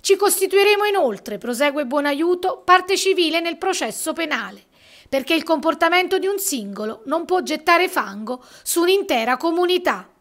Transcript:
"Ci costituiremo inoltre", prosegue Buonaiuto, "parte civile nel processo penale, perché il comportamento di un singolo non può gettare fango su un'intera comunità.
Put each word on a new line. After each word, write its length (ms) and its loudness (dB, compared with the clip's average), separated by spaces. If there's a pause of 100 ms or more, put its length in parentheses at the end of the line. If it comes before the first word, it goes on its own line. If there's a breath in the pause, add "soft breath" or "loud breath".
"Ci 140 4
costituiremo 640 2
inoltre", 540 -2
prosegue 480 -2
Buonaiuto, 800 -2
"parte 320 4
civile 420 2
nel 180 -4
processo 540 -4
penale, 540 -6 (420 soft breath)
perché 260 -2
il 100 0
comportamento 760 2
di 80 -2
un 120 -2
singolo 680 -6
non 180 -2
può 180 0
gettare 460 2
fango 560 -6 (200 loud breath)
su 180 0
un'intera 560 2
comunità. 720 0 (120)